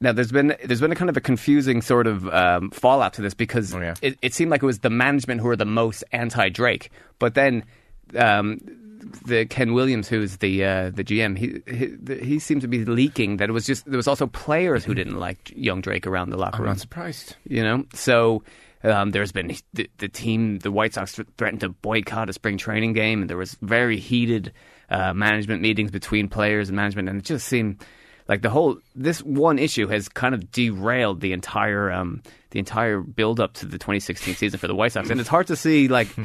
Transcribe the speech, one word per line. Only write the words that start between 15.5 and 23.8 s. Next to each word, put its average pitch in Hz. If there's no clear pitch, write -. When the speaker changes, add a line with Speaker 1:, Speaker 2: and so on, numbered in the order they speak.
Speaker 1:
young 95
Drake 98
around 92
the 92
locker 98
Speaker 2:
I'm 113
Speaker 1:
room. 110
Speaker 2:
not 95
surprised. -
Speaker 1:
You 113
know, 113
so, 117
um, 104
there's 101
been 92
the, 123
the 101
team, 110
the 101
White 107
Sox 95
th-, 107
threatened 107
to 95
boycott 107
a -
spring 101
training 110
game, 110
and 92
there 87
was 92
very 117